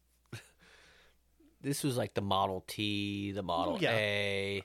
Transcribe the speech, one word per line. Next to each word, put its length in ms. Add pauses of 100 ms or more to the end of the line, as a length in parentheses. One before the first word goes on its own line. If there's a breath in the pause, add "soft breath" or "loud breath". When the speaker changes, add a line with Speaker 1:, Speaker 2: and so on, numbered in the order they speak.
(340)
Speaker 1:
<laughs> 80 (1200 soft breath)
this 220
was, 140
like, 160
the 80
Model 460
T, 640
the 120
Model 320
Speaker 2:
Oh, 40
yeah. 120
Speaker 1:
A. 720